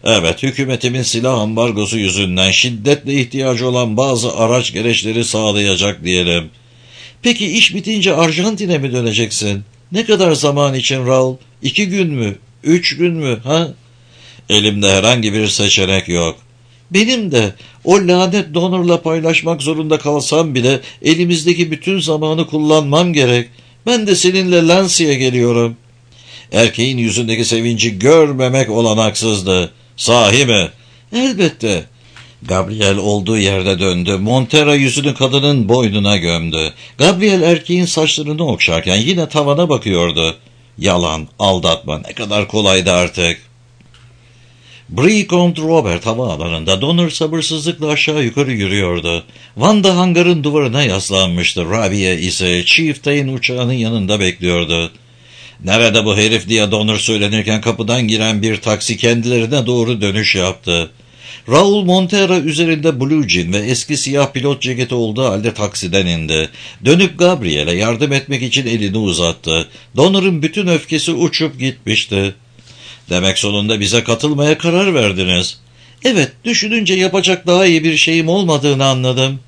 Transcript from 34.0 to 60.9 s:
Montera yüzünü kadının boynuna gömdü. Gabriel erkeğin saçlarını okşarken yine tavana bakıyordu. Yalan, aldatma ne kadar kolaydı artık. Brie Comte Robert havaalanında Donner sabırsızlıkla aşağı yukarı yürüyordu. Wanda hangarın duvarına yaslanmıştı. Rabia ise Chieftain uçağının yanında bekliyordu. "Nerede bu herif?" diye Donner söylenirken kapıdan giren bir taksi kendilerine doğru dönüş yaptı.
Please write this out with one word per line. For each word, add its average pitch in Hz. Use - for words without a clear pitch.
Montera 131
yüzünü 135
kadının 131
boynuna 104
gömdü. 82
Gabriel 185
erkeğin 170
saçlarını 156
okşarken 92
yine 156
tavana 147
bakıyordu. 85
Yalan, 82
aldatma 87
ne -
kadar 104
kolaydı 95
artık. 87
Brie 190
Comte 175
Robert 120
havaalanında 92
Donner 165
sabırsızlıkla 156
aşağı 151
yukarı 127
yürüyordu. 90
Wanda 185
hangarın 175
duvarına 143
yaslanmıştı. 92
Rabia 95
ise 87
Chieftain 143
uçağının 127
yanında 110
bekliyordu. 87
"Nerede 110
bu 101
herif?" 107
diye 107
Donner 107
söylenirken 104
kapıdan 113
giren 110
bir 110
taksi 107
kendilerine 120
doğru 120
dönüş 101
yaptı. 87